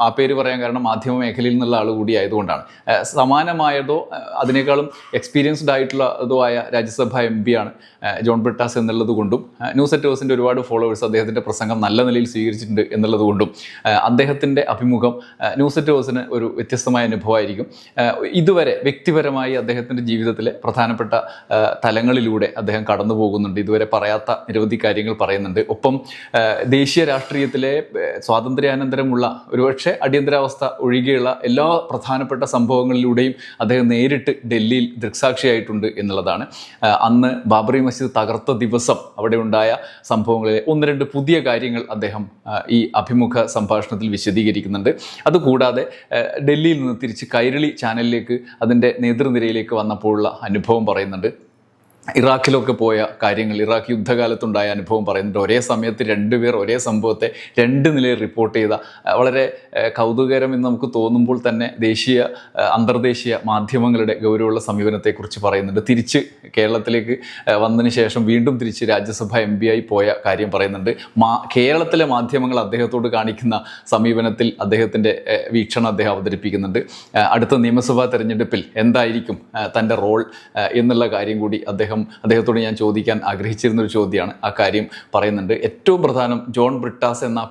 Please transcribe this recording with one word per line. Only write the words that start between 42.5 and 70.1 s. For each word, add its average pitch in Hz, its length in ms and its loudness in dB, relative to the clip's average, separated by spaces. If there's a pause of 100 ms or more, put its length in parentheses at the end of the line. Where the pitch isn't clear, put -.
ഈ 117 260 2
അഭിമുഖ 120 480 2
സംഭാഷണത്തിൽ 107 640 -2
വിശദീകരിക്കുന്നുണ്ട്. 101 880 0 (300)
അതുകൂടാതെ, 131 600 2 (180)
ആ, 120 400 -4
ഡൽഹിയിൽ 151 340 2
നിന്ന് 127 240 -4
തിരിച്ച് 117 320 -8
കൈരളി 135 440 0
ചാനലിലേക്ക് 120 600 -2 (240)
അതിൻ്റെ 120 380 4
നേതൃനിരയിലേക്ക് 117 720 0
വന്നപ്പോഴുള്ള 107 680 -2
അനുഭവം 110 440 0
പറയുന്നുണ്ട്. 98 640 -4 (640)
ഇറാഖിലൊക്കെ 131 560 4
പോയ 110 340 2 (160)
കാര്യങ്ങൾ, 107 340 0
ഇറാഖ് 110 340 0
യുദ്ധകാലത്തുണ്ടായ 113 800 0
അനുഭവം 104 340 -2
പറയുന്നുണ്ട്. 98 340 -2
ഒരേ 104 220 2
സമയത്ത് 113 420 -2
രണ്ടുപേർ 113 540 0
ഒരേ 107 220 0
സംഭവത്തെ 110 520 0 (280)
രണ്ട് 139 380 4
നിലയിൽ 123 220 2
റിപ്പോർട്ട് 110 400 0
ചെയ്ത, 107 140 2 (360)
ആ, 95 60 2
വളരെ, 127 420 2 (220)
ആ, 113 100 0
കൗതുകകരം 127 640 2
എന്ന് 127 140 0
നമുക്ക് 123 260 -2
തോന്നുമ്പോൾ 120 540 2
തന്നെ 117 300 -2
ദേശീയ, 113 440 2
ആ, - 400 -6
അന്തർദേശീയ 117 840 0
മാധ്യമങ്ങളുടെ 113 760 0
ഗൗരവമുള്ള 110 380 2
സമീപനത്തെക്കുറിച്ച് 104 800 -2
പറയുന്നുണ്ട്. 98 480 0
തിരിച്ച് 117 300 2 (400)
കേരളത്തിലേക്ക്, 113 600 0 (320)
ആ, 104 60 4
വന്നതിന് 117 360 2
ശേഷം 117 320 2
വീണ്ടും 117 340 2
തിരിച്ച് 117 260 -6
രാജ്യസഭ 107 540 -2
എം 104 220 0
പി 113 60 2
ആയി 113 140 4
പോയ 104 340 2 (120)